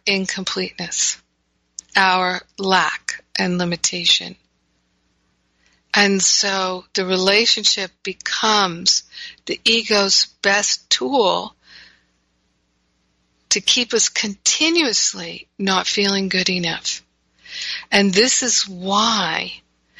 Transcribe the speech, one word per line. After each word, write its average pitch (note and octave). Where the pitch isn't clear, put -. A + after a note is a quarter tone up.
incompleteness, F#3
our F#3
lack F#3+
and F3+
limitation. F3
And G3+
so F#3+
the F#3+
relationship G3
becomes F#3
the -
ego's A3
best G#3
tool G#3+
to G3+
keep -
us G#3+
continuously G#3+
not F#3+
feeling G3
good F#3
enough. F3
And G3
this A#3
is A3+
why F#3+